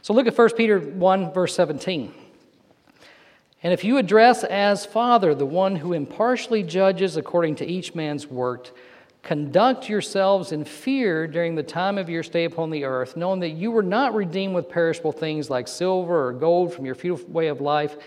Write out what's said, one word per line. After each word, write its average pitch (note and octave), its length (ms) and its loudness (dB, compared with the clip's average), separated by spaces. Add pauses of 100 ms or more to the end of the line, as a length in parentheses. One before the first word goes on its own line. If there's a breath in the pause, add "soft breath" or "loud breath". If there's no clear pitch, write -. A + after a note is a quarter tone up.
So - 100 -2
look A#3+ 140 6
at A3+ 80 0
First A#3 240 4
Peter G#3+ 200 4
one, F3+ 540 0
verse F3+ 220 -2
seventeen. D#3 580 -2 (1500 soft breath)
And F3 100 0
if F3 100 0
you A#3 140 2
address A#3 480 6
as G3+ 400 0
Father A3+ 500 4
the C#3 120 0
one F#3+ 300 0
who E3+ 180 -4
impartially A3 680 0
judges F3+ 540 0
according D#3+ 400 0
to - 100 -6
each F3 280 -6
man's D3+ 360 -6
work, B2 420 -6 (500 loud breath)
conduct E3 680 0
yourselves G3 640 0
in D3+ 120 -4
fear G#3 640 -2
during E3 280 -2
the D#3 80 -2
time F#3 340 -4
of F3+ 140 -4
your E3 120 -4
stay E3+ 220 -2
upon E3 240 -4
the D3+ 160 -4
earth, B2+ 320 -4
knowing F#3 240 -2
that E3 120 -4
you F3 180 -4
were A3+ 120 2
not G#3+ 320 0
redeemed F#3+ 400 -2
with E3+ 140 -2
perishable E3 440 0
things D#3 360 -4
like B2 180 -2
silver F3 600 0
or B2 80 -2
gold E3+ 400 2
from C3+ 100 -10
your C3 100 -6
futile E3+ 380 -6
way E3 140 0
of C#3 160 -4
life, D3 340 0 (100)